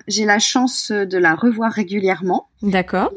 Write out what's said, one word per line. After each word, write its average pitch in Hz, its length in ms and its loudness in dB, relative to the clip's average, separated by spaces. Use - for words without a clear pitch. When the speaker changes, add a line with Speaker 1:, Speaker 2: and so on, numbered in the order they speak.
Speaker 1:
J'ai 208 180 -2
la 208 140 4
chance 247 520 -2
de 196 260 -2
la 170 160 4
revoir 226 380 0
régulièrement. 190 760 -2
Speaker 2:
D'accord. 185 560 0